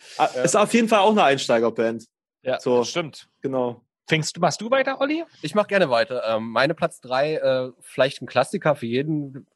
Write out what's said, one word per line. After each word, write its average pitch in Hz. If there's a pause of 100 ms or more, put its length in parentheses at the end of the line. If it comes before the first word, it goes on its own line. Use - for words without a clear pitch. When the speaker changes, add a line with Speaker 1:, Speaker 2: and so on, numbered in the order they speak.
(160)
Speaker 1:
Ah, 143
Speaker 2:
Ja. 127
Speaker 1:
ist 135
auf 208
jeden 233
Fall 220
auch 208
eine 202
Einsteigerband. 117 (380)
Speaker 3:
Ja, 127
Speaker 1:
So. 123
Speaker 3:
das 117
stimmt. 165 (120)
Speaker 1:
Genau. 127 (240)
Speaker 3:
Fängst 160
du, 175
machst 156
du 214
weiter, 262
Olli? 311 (160)
Speaker 2:
Ich 151
mach 208
gerne 190
weiter. 117
Ähm, 113
meine 135
Platz 160
drei, 139
äh, 131 (100)
vielleicht -
ein 123
Klassiker 135
für -
jeden. 135